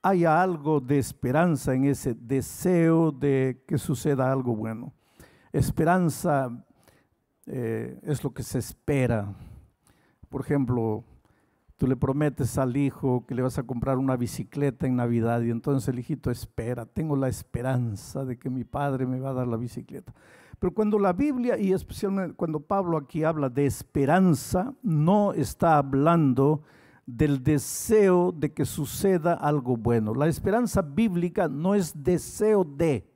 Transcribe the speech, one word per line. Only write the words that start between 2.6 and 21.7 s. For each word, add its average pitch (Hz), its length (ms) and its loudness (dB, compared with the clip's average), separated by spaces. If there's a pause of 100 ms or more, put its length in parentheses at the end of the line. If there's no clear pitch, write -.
de 131 560 0
que 147 100 -2
suceda 131 540 0
algo 127 240 0
bueno. 113 380 -8 (580)
Esperanza, 151 1120 0 (840)
eh, 120 560 -6
es 143 200 -4
lo 131 100 -6
que 123 100 -10
se - 160 -6
espera. 117 760 -2 (960)
Por 131 100 -8
ejemplo, 120 640 -2 (720)
tú - 100 -2
le 127 120 0
prometes 135 600 -2
al 131 200 0
hijo 127 480 0
que 123 100 -8
le 120 60 -2
vas 127 160 -2
a 139 60 -4
comprar 127 340 -2
una 131 180 0
bicicleta 123 720 -4
en 127 80 0
Navidad 117 460 0
y 117 100 0
entonces 131 380 -2
el 123 100 -4
hijito 127 320 -6
espera, 120 540 -8
"Tengo 151 320 -4
la 135 100 0
esperanza 123 960 -4
de 127 140 -6
que 131 120 -8
mi 123 140 -4
padre 135 420 -4
me 127 140 -4
va 135 120 -6
a - 20 -6
dar 127 140 -2
la 117 100 -2
bicicleta". - 560 -10 (440)
Pero 180 160 -2
cuando 214 240 0
la 196 140 4
Biblia, 247 460 0
y 190 160 2